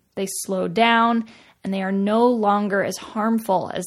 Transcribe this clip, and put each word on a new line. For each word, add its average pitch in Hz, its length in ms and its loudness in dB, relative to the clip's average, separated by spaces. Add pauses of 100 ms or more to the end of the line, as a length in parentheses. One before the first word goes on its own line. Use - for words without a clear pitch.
(140)
They 196 140 -4
slow 185 400 -4
down, 233 580 2 (380)
and 190 100 -4
they 190 80 -4
are 190 80 -4
no 208 380 2
longer 202 560 2
as 185 120 -4
harmful 214 800 -2
as 180 120 -6